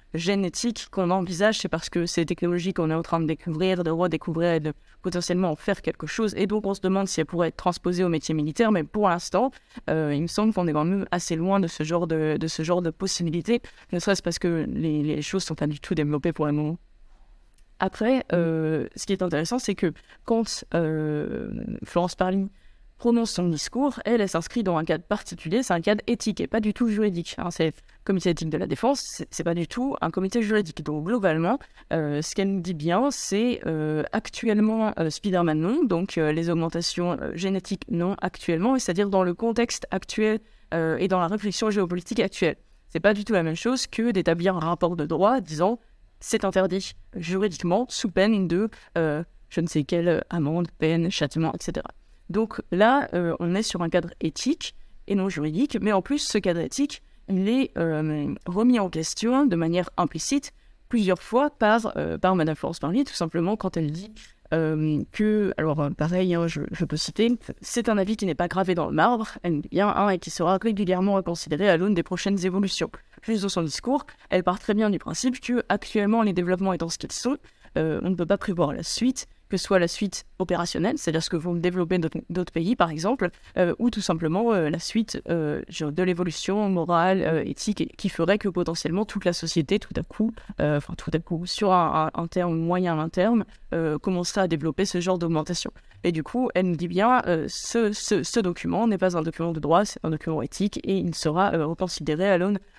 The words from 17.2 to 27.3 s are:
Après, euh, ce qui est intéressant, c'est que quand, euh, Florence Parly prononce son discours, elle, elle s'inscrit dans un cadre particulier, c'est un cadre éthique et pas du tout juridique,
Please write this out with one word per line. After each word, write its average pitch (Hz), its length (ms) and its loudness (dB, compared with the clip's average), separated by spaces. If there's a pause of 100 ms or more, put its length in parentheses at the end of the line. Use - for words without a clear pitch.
Après, 220 540 0
euh, 160 640 0
ce - 80 -10
qui - 80 -2
est 190 100 -2
intéressant, 170 360 0
c'est 208 160 -2
que 165 180 0 (320)
quand, 226 400 -2 (100)
euh, 156 760 -2 (340)
Florence 175 300 -2
Parly 190 340 0 (480)
prononce 233 360 2
son 180 160 0
discours, 240 580 -2
elle, 226 160 4
elle - 80 0
s'inscrit 170 320 -2
dans 180 160 2
un 160 60 0
cadre 165 200 -2
particulier, 208 580 -4
c'est 190 120 2
un 170 80 0
cadre 208 240 2
éthique 233 340 -2
et 175 60 -2
pas 220 140 0
du 214 120 0
tout 233 160 0
juridique, 202 480 0